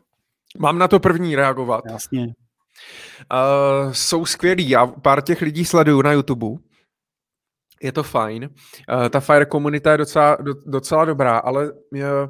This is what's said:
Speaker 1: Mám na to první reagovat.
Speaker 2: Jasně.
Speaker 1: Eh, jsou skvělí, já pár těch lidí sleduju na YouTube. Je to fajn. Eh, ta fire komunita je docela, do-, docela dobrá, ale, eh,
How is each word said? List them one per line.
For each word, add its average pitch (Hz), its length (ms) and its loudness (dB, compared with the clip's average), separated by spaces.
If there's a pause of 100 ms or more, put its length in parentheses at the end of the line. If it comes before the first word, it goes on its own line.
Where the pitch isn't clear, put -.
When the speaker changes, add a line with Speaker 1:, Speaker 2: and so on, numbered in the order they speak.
(580)
Speaker 1:
Mám 156 200 0
na 180 100 2
to 185 120 4
první 170 360 0
reagovat. 127 540 -2
Speaker 2:
Jasně. 117 440 -8 (960)
Speaker 1:
Eh, 139 640 0
jsou 165 320 -4
skvělí, 180 420 0
já 123 180 4
pár 139 360 0
těch 165 180 -4
lidí 160 240 -4
sleduju 151 380 4
na 147 100 2
YouTube. 131 340 -2 (1400)
Je 135 100 -6
to 151 100 -4
fajn. 113 480 -4 (560)
Eh, 117 40 -4
ta 139 100 0
fire 147 240 4
komunita 147 480 0
je 151 60 4
docela, 147 420 2
do-, 143 140 -6 (120)
docela 147 380 0
dobrá, 135 340 0
ale, 143 340 -2 (240)
eh, 139 60 -8 (280)